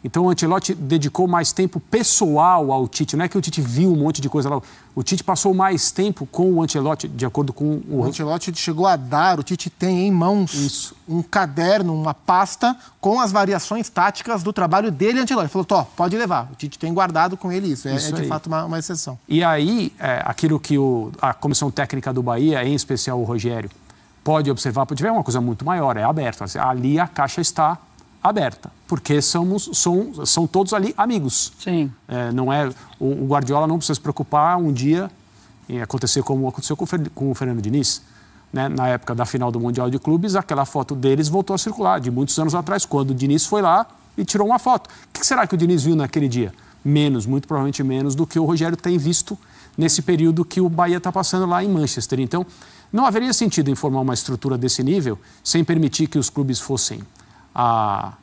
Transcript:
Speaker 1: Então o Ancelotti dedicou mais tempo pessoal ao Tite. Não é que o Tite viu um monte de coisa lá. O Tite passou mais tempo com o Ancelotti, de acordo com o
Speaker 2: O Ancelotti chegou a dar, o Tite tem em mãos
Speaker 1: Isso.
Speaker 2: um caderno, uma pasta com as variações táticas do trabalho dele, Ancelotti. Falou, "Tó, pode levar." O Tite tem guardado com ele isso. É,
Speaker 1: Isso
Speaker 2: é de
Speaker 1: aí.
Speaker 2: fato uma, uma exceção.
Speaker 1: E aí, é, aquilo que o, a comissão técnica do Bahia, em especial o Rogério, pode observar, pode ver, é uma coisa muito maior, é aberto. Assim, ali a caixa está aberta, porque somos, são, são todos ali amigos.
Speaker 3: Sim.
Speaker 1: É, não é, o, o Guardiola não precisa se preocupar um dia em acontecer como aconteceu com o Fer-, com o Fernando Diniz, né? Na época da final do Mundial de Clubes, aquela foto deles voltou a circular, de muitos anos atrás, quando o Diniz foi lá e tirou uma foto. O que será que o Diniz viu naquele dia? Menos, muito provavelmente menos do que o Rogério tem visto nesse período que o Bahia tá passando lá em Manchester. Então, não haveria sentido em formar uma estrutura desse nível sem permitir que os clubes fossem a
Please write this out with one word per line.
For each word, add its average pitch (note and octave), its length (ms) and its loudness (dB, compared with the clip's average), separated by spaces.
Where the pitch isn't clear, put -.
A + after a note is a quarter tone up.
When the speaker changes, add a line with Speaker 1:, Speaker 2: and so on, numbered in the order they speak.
Speaker 1:
Então E3 200 0
o F#3 60 4
Ancelotti F3+ 440 0
dedicou E3 540 0
mais F3 240 0
tempo F#3 260 0
pessoal E3 920 2
ao C3 160 2
Tite. - 280 -2
Não E3 80 2
é F3+ 40 -2
que G3 100 0
o - 20 4
Tite D#3+ 200 -4
viu D3 320 4
um E3 40 4
monte D3+ 240 0
de C#3 80 -2
coisa C#3 200 0
lá. C#3 120 -2
O C3 80 -4
Tite - 180 -2
passou F#3+ 320 2
mais F#3 380 2
tempo F#3+ 340 -2
com F#3 280 2
o E3 60 4
Ancelotti, D3+ 460 0
de B2 180 -4
acordo C3+ 280 0
com D3+ 360 -2
o D3 120 -2
Speaker 2:
O A#2 40 2
Ancelotti D#3+ 520 -4
chegou E3 320 -2
a F3+ 80 4
dar, D3 420 2
o C#3+ 60 -4
Tite F3+ 260 -6
tem F#3 380 0
em - 20 2
mãos F#3 440 2
Speaker 1:
Isso. C#3+ 420 -4
Speaker 2:
um E3+ 140 -2
caderno, E3+ 720 2
uma D#3 180 -2
pasta G3 640 0
com C4 200 2
as A3+ 100 2
variações G3+ 580 0
táticas F#3+ 540 -2
do G3+ 100 -2
trabalho F#3+ 380 2
dele, G3+ 300 2
Ancelotti. A3+ 280 0
Falou, F#3+ 160 -2
"Tó, E3 200 2
pode F3 200 0
levar." E3+ 360 -2
O C3 40 -18
Tite - 240 -12
tem E3 120 -4
guardado F3 440 2
com F3+ 160 -6
ele F#3+ 160 -2
isso. C3+ 180 -4
É, C3+ 80 -2
Speaker 1:
Isso D3 140 -2
Speaker 2:
é D3+ 40 -4
de D#3+ 100 -4
Speaker 1:
aí. C#3+ 60 -4
Speaker 2:
fato D#3 200 -6
uma, D#3+ 160 -2
uma E3 160 -4
exceção. D#3 360 -8
Speaker 1:
E D#3+ 160 2
aí, E3 560 0
é, B2+ 240 -2
aquilo D3+ 340 0
que D3 180 0
o, B2 360 0
a C3 100 0
comissão C#3+ 380 -2
técnica C3+ 420 -4
do B2+ 120 -2
Bahia, B2 400 2
em C#3 100 0
especial B2+ 460 -2
o A#2+ 40 -2
Rogério, A2+ 460 -4
pode D3+ 260 2
observar, C3 340 -2
pode C3 160 -4
ver, G3 100 0
é - 20 0
uma A3+ 100 2
coisa B2 180 0
muito A#2+ 240 -2
maior, D3 320 0
é G#2+ 60 -2
aberto. B2 400 -2
Assim, G2 160 -8
ali C3 400 0
a E3+ 80 0
caixa C#3+ 340 -4
está E3 380 0
aberta, F3 460 0
porque D3 340 0
somos, F3+ 520 0
são, F3+ 520 0
são E3 220 2
todos F#3+ 260 0
ali G#3+ 240 0
amigos. G3+ 600 0
Speaker 3:
Sim. D#3+ 320 -2
Speaker 1:
É, B2 240 -4
não B2+ 220 0
é, C#3+ 160 2
o, C#3 240 -2
o - 20 -4
Guardiola C#3+ 400 2
não D#3+ 120 2
precisa D3+ 180 -2
se - 40 -6
preocupar D3+ 580 0
um E3 140 0
dia D3+ 380 0
em B2 140 -6
acontecer B2+ 400 -2
como C3+ 240 0
aconteceu C#3 300 -4
com - 80 -6
o - 20 -6
Fer-, D#3 260 -4
com C3+ 200 -2
o - 20 -2
Fernando A#2+ 260 -4
Diniz, B2 400 0
né? C3 160 -2
Na C3+ 180 -2
época B2 260 -2
da A#2 140 -2
final B2 240 -2
do A#2 80 -4
Mundial A#2+ 320 -2
de C3+ 80 -2
Clubes, F3 380 0
aquela C#3+ 280 -2
foto C#3+ 300 -4
deles C3+ 340 2
voltou F#3+ 240 0
a F#3+ 60 -2
circular, F#3+ 420 0
de B2+ 120 -2
muitos C3 260 -2
anos D#3 160 0
atrás, F3 300 -2
quando C#3 260 0
o C3+ 40 0
Diniz C#3 300 2
foi G#3 160 0
lá F#3+ 240 4
e G3+ 80 -2
tirou G3+ 220 0
uma A#3 140 2
foto. B3 260 0
O - 260 -20
que - 140 -4
será B3 180 2
que F#3 120 -2
o - 20 0
Diniz E3+ 240 4
viu D#3+ 140 2
naquele D3 320 0
dia? A#2 260 -2
Menos, C#3+ 420 2
muito C3+ 220 -2
provavelmente C#3 340 -2
menos C3+ 320 0
do D#3 100 0
que D#3 140 -2
o D#3+ 60 2
Rogério E3 320 0
tem F3 220 0
visto E3 380 -2
nesse D#3 240 2
período E3 440 2
que - 160 -2
o F#3 80 4
Bahia F3 320 2
tá F3+ 100 -4
passando F#3 340 0
lá F3+ 200 0
em G#3 40 0
Manchester. C#3 520 0
Então, E3 260 -2
não A#3 120 2
haveria A#3+ 280 2
sentido E3 360 2
em C#3 60 2
formar C3+ 260 -2
uma C3 140 0
estrutura C3 420 -2
desse B2 280 0
nível C3+ 340 0
sem E3 220 2
permitir D#3+ 420 2
que D3+ 140 0
os C3 100 -2
clubes C3+ 300 -2
fossem A2+ 400 -4
a A2 680 0